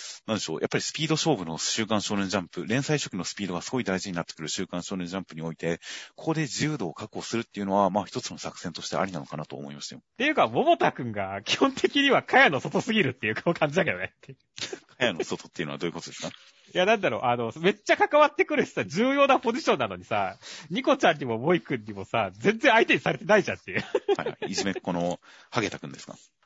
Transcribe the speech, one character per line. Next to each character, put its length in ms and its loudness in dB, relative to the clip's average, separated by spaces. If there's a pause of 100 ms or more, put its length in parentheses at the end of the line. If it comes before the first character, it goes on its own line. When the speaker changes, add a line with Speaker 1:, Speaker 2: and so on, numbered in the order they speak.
(260)
Speaker 1:
な 80 0
ん 20 2
で 60 -2
し 80 -4
ょ 60 -4
う、 40 -6
や 60 0
っ 20 0
ぱ 80 0
り 60 -2
ス 100 -6
ピ 120 -4
ー 40 0
ド 60 2
勝 220 2
負 80 -4
の 120 -8
週 300 -2
刊 160 0
少 140 -2
年 120 0
ジ 80 0
ャ 40 0
ン 80 -6
プ、 180 -8
連 160 0
載 160 0
初 120 -6
期 60 -8
の 80 -4
ス 120 -8
ピ 80 -6
ー 40 -2
ド 60 -4
が 80 -4
す 80 -12
ご 100 -2
い 40 -2
大 160 0
事 100 -6
に 60 -4
な 60 0
っ 40 -8
て 80 -14
く 80 -14
る 60 -6
週 180 -4
刊 160 -6
少 140 -8
年 100 -4
ジ 100 -6
ャ 40 -4
ン 40 -8
プ 100 -18
に 80 -10
お 100 -6
い 40 -14
て、 240 -2 (340)
こ 120 -14
こ 80 0
で 80 -2
自 220 -4
由 120 -2
度 120 -4
を 60 -8
確 220 -12
保 60 -6
す 140 -4
る 60 0
っ 20 -10
て 160 -10
い 20 -2
う 40 -2
の 80 2
は、 160 6
ま 120 0
あ 40 -8
一 140 -8
つ 100 -8
の 80 -14
作 220 -10
戦 120 -8
と 100 -10
し 80 -10
て 60 -2
あ 80 2
り 80 -4
な 80 -6
の 60 -10
か 100 -12
な 100 -8
と 100 -12
思 160 -12
い 20 -14
ま 60 -16
し 80 -12
た 60 -14
よ。 100 -20
Speaker 2:
っ 120 -20
て 100 0
い 40 2
う 40 0
か、 140 4
桃 280 4
田 160 2
く 120 -6
ん 80 -6
が 300 -6
基 120 -4
本 180 2
的 300 0
に 80 4
は 120 4
茅 280 6
の 100 0
外 200 -2
す 120 -2
ぎ 100 4
る 80 0
っ 40 -4
て 120 -6
い 40 2
う 40 0
感 360 0
じ 60 -4
だ 80 4
け 80 0
ど 60 -6
ね。 160 -8 (840)
Speaker 1:
茅 140 4
の 120 -4
外 240 -8
っ 20 -20
て 120 -6
い 20 -4
う 20 -4
の 60 -6
は 60 -8
ど 80 -4
う 20 -2
い 20 -4
う 20 -4
こ 80 -10
と 60 -12
で 60 -14
す 80 -14
か？ 80 -6 (460)
Speaker 2:
い 20 -4
や、 80 4
な 120 4
ん 40 0
だ 80 0
ろ 100 -2
う、 40 -8
あ 140 4
の、 240 -2
め 100 4
っ 100 0
ち 100 0
ゃ 60 4
関 240 4
わ 60 8
っ 80 0
て 100 0
く 120 -4
る 100 2
し 60 -12
さ、 120 -2
重 300 0
要 140 6
な 100 6
ポ 140 -2
ジ 100 -4
シ 80 2
ョ 60 4
ン 20 2
な 100 0
の 80 -6
に 80 -12
さ、 320 -2 (340)
ニ 120 -2
コ 160 4
ち 80 4
ゃ 60 8
ん 60 -4
に 60 -6
も 140 0
モ 160 2
イ 60 2
く 180 -4
ん 60 -14
に 100 -10
も 100 -8
さ、 300 0
全 240 2
然 140 6
相 140 6
手 80 4
に 60 2
さ 120 0
れ 60 -6
て 60 -16
な 140 6
い 60 4
じ 60 -4
ゃ 40 -2
ん 20 -8
っ 60 -12
て 80 -12
い 80 -2
う。 60 -2 (320)
Speaker 1:
は 80 -2
い 40 -4
は 140 -6
い。 80 -4
い 40 -6
じ 100 -2
め 80 0
っ 20 -4
子 180 -4
の 260 0 (320)
ハ 120 -2
ゲ 80 0
タ 80 -8
く 80 -12
ん 60 -12
で 80 -16
す 60 -18
か？ 100 -18 (300)